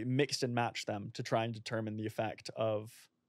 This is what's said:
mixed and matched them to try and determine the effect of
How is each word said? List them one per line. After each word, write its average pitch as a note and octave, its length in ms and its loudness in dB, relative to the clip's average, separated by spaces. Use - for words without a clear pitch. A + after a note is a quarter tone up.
mixed C3+ 380 2
and A#2+ 100 0
matched A#2 320 0
them G#2+ 280 -2
to B2+ 100 -6
try A2+ 200 4
and A#2 100 0
determine A2 420 -2
the G#2+ 100 -2
effect - 500 -2
of A2 360 2